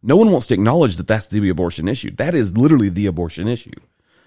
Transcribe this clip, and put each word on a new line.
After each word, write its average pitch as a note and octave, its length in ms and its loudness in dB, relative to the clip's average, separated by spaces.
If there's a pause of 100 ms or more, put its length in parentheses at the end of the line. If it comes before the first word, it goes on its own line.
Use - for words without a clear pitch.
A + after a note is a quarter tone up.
No C3 120 4
one G#3+ 160 6
wants C3 160 0
to B2+ 60 0
acknowledge A2+ 440 2
that - 100 -10
that's A2 200 -2
the G2+ 220 0
abortion F2 380 -4
issue. A#2 280 -6
That E3+ 200 -4
is G#2 200 -2
literally B2 340 4
the G2 180 -4
abortion E2+ 400 -6
issue. A#2+ 260 -8 (540)